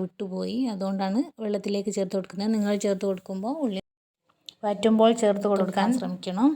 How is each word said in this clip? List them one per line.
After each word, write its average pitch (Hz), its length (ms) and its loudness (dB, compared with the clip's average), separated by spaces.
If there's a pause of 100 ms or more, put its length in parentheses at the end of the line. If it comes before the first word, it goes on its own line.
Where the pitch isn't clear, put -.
വിട്ടുപോയി, 185 560 -6 (140)
അതുകൊണ്ടാണ് 190 460 -2 (240)
വെള്ളത്തിലേക്ക് 202 540 -2
ചേർത്ത് 190 200 -2
കൊടുക്കുന്നത്. 202 400 -2
നിങ്ങൾ 208 160 2 (120)
ചേർത്ത് 202 260 0
കൊടുക്കുമ്പോൾ 190 440 -6 (100)
ഉള്ളി 190 160 -2 (840)
വഴറ്റുമ്പോൾ 220 460 6 (120)
ചേർത്ത് 202 280 2
കൊടുക്കാൻ 196 360 2 (100)
ശ്രമിക്കണം. 185 580 0